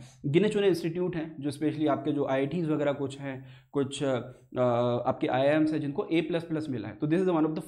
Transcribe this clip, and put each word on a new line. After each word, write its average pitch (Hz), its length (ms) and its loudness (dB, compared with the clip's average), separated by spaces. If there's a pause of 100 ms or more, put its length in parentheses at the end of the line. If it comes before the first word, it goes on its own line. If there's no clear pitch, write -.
(260)
गिने 170 220 4
चुने 202 200 2
इंस्टीट्यूट 175 480 0
हैं 160 240 -8
जो 143 100 -4
specially 147 380 0
आपके 139 240 0
जो 143 120 0
आईआईटीज़ 139 460 0
वगैरह 147 220 2
कुछ 135 280 -6
हैं, 131 260 -10 (260)
कुछ, 139 300 -2
अ, 135 140 0 (920)
आपके - 200 0
आईआईएम्स 147 460 4
हैं 151 80 0
जिनको 139 320 -4
ए 165 80 4
प्लस 165 220 -2
प्लस 156 260 -4
मिला 110 200 -4
है। 104 60 -10
तो - 120 -4
this 165 160 2
is 185 100 2
one 160 140 4
of 156 80 0
the - 140 -6